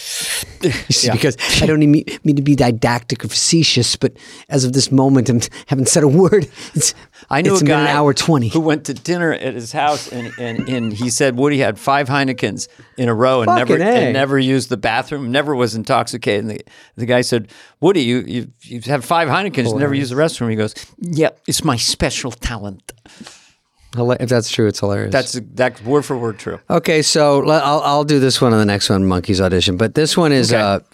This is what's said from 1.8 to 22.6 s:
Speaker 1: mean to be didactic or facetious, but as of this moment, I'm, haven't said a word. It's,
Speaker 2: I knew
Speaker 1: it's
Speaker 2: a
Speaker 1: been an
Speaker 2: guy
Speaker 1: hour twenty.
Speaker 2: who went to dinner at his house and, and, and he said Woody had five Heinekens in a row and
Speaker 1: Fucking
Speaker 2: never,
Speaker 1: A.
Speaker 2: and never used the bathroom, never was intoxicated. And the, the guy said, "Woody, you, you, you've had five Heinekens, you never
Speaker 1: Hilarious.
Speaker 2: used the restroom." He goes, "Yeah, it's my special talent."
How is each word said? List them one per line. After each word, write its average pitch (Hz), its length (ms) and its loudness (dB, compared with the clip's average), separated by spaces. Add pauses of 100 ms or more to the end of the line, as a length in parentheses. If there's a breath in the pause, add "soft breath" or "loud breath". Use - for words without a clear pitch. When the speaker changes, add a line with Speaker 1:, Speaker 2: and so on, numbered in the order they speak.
Speaker 1:
mean 147 120 4
to 143 60 0
be 143 140 4
didactic 120 680 0
or 117 60 -6
facetious, - 680 2
but - 180 -2 (360 loud breath)
as 135 160 0
of 127 80 -2
this 135 180 0
moment, 131 380 4
I'm, 120 100 4 (280 loud breath)
haven't 135 220 0
said 156 140 4
a 151 40 6
word. 170 400 4 (280 loud breath)
It's, - 180 -2 (360 loud breath)
Speaker 2:
I 139 120 0
knew 196 120 2
Speaker 1:
it's 190 80 2
Speaker 2:
a 147 40 2
Speaker 1:
been 143 140 4
an 147 60 0
Speaker 2:
guy 143 80 0
Speaker 1:
hour 147 200 2
twenty. 131 360 0
Speaker 2:
who 160 100 0
went 156 260 -2
to 139 80 -6
dinner 165 400 -2
at 120 200 -6
his 117 180 -10
house 147 400 -2
and, 117 280 -10
and, 117 280 -6
and 117 260 -4
he 120 160 -4
said 131 280 0
Woody 139 220 0
had 107 200 -2
five 143 300 0
Heinekens 131 580 -2 (300 soft breath)
in 123 120 0
a 117 60 2
row 127 260 2
and 110 60 0
Speaker 1:
Fucking 123 320 2
Speaker 2:
never, 170 40 2
Speaker 1:
A. 226 120 2 (100)
Speaker 2:
and 123 80 0
never 139 260 0
used 131 300 0
the 123 80 -4
bathroom, 123 540 -4
never 143 240 0
was 120 200 0
intoxicated. 113 680 -2
And 110 100 -6
the, 104 100 -12 (360 loud breath)
the 117 80 -6
guy 123 160 2
said, 117 280 -2 (300 loud breath)
"Woody, 175 220 2
you, 123 260 0
you, 113 240 -8 (100)
you've 117 240 -14
had 131 180 -2
five 170 240 0
Heinekens, 170 300 -2
you 135 60 0
never 139 300 0
Speaker 1:
Hilarious. 139 160 -2
Speaker 2:
used - 40 -8
the - 20 -4
restroom." 127 340 -2
He 110 60 -2
goes, 107 180 -2 (260 loud breath)
"Yeah, 160 300 0 (180)
it's - 160 -4
my 135 140 0
special - 540 -4
talent." 104 600 -10 (1000 loud breath)